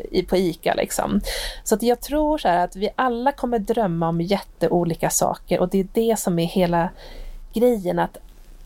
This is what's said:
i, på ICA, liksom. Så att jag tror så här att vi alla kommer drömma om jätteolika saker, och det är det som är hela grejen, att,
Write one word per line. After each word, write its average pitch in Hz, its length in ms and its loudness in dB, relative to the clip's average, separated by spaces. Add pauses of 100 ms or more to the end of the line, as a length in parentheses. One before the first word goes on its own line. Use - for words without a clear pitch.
(120)
i, - 180 0
på 185 80 2
ICA, 175 360 0
liksom. - 480 0 (420)
Så - 120 0
att 208 80 0
jag 240 180 2
tror 302 360 0
så 254 100 -2
här 175 160 4
att - 120 -4
vi 196 200 -2
alla 254 360 0
kommer 240 280 -2
drömma 190 500 0
om 170 120 2
jätteolika 170 880 0
saker, - 500 0
och 180 100 0
det 190 100 2
är 190 140 0
det 226 260 2
som 175 200 0
är 165 80 2
hela 170 420 2 (640)
grejen, 208 460 2
att, - 180 -2 (480)